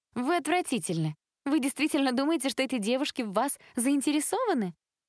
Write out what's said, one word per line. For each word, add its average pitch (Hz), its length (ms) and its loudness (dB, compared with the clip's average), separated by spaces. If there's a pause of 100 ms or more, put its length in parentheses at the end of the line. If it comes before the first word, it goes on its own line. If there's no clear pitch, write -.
(140)
«Вы 262 220 0
отвратительны! 220 800 -2 (280)
Вы 277 160 2
действительно 277 520 0
думаете, 277 360 0
что 262 140 0
эти 254 160 -2
девушки 247 440 -2
в 214 100 -6
вас 240 260 0 (180)
заинтересованы?» 285 1000 0 (340)